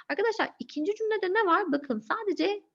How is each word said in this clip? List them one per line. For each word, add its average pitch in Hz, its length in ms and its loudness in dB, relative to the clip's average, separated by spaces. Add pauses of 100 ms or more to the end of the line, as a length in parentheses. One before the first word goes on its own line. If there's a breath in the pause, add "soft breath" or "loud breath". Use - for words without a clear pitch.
Arkadaşlar 403 400 0 (100)
ikinci 302 360 -4
cümlede 427 380 -2
ne 440 120 4
var? 359 260 4
Bakın 262 280 0
sadece 403 640 0 (120)